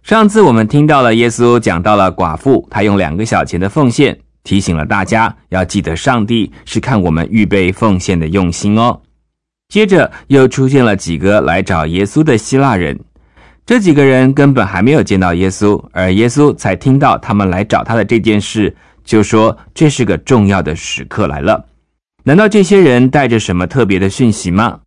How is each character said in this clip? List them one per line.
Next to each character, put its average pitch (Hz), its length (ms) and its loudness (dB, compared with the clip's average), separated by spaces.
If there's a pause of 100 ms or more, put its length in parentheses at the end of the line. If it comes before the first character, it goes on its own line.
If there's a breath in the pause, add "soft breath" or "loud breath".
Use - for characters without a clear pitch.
上 214 280 2
次 214 120 2
我 147 120 4
们 110 120 2
听 147 220 2
到 143 140 2
了 117 120 2
耶 117 160 2
稣 120 300 2
讲 90 240 -2
到 107 140 2
了 95 120 2
寡 80 280 -4
妇， 131 340 0
她 104 120 -4
用 101 140 0
两 82 200 -4
个 110 80 -4
小 92 180 -2
钱 85 160 -6
的 95 80 -2
奉 127 240 0
献， 127 260 0 (280)
提 101 160 0
醒 85 160 -4
了 76 80 -4
大 101 180 -4
家 110 320 -2 (140)
要 92 160 -2
记 98 160 -6
得 80 120 -6
上 117 320 -2
帝 113 280 -4 (100)
是 - 160 -6
看 117 220 -2
我 87 100 0
们 80 180 -2
预 107 160 0
备 95 240 0
奉 95 300 -2
献 90 180 -4
的 80 120 -4
用 90 200 -2
心 104 300 -2
哦。 117 220 -2 (680)
接 214 180 0
着 180 260 2 (180 loud breath)
又 135 180 4
出 131 200 -2
现 135 160 2
了 107 120 2
几 85 200 -8
个 98 260 0
来 85 200 0
找 85 240 -2
耶 87 180 -2
稣 151 200 0
的 147 120 2
希 131 220 -2
腊 135 180 0
人， 80 240 -6 (680 soft breath)
这 240 120 2
几 180 140 2
个 143 100 4
人 131 300 4
根 143 180 4
本 120 140 0
还 98 160 -4
没 120 120 2
有 123 100 2
见 95 160 0
到 90 160 0
耶 95 120 0
稣， 104 320 0 (120)
而 92 200 -2
耶 110 160 2
稣 143 280 2
才 95 200 -4
听 135 220 0
到 139 220 2
他 110 160 -6
们 98 160 0
来 92 120 -2
找 - 200 -2
他 113 100 -6
的 113 100 0
这 113 160 0
件 104 220 0
事， 104 340 -4 (300 soft breath)
就 110 160 2
说 110 340 0 (200 loud breath)
这 160 120 2
是 139 160 -2
个 98 140 -2
重 107 300 0
要 98 120 0
的 76 160 -6
时 - 300 -10
刻 95 220 -4
来 71 120 -6
了。 85 280 -2 (560)
难 135 120 2
道 214 140 4
这 208 140 2
些 196 180 4
人 127 300 4
带 143 160 0
着 113 120 0
什 92 160 -4
么 90 120 -2
特 120 180 0
别 95 140 -2
的 95 100 0
讯 117 220 0
息 92 180 -6
吗？ 104 360 -2